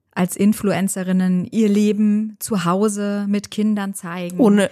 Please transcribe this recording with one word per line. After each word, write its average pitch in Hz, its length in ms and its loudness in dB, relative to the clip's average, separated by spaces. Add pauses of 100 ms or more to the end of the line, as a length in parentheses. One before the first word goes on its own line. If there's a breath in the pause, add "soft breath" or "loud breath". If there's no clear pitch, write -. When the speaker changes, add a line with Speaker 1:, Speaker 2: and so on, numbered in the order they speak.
(140)
Speaker 1:
als 185 220 -2
Influencerinnen 185 1080 0
ihr 214 240 0
Leben 208 720 2
zu 185 260 -4
Hause 202 640 -2
mit 202 220 -2
Kindern 202 420 -2
zeigen. 180 460 -10
Speaker 2:
Ohne, 285 320 6